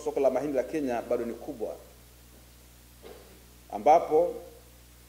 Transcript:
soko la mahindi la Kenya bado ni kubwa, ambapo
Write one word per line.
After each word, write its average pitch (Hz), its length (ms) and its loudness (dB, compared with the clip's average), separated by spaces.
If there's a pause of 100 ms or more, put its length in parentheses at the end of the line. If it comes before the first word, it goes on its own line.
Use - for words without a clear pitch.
soko 147 160 -4
la 139 100 4
mahindi 135 280 -2
la 123 60 2
Kenya 131 380 -4
bado 117 240 -2
ni 117 80 -6
kubwa, 107 420 -10 (2000)
ambapo 156 600 4 (760)